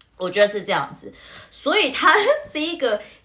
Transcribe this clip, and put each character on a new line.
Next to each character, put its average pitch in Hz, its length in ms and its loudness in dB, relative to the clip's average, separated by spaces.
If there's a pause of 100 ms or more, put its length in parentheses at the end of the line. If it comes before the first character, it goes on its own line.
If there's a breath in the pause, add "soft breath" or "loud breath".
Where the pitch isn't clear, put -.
(160)
我 180 140 -6
觉 208 100 2
得 208 80 6
是 202 140 -6
这 196 100 -4
样 156 220 -4
子， - 180 -14 (380 loud breath)
所 320 260 -2
以 349 140 4
他 392 240 4 (140)
<laughs> 587 220 0
这 311 80 -6
一 330 200 -2
个， 226 200 -2 (260 loud breath)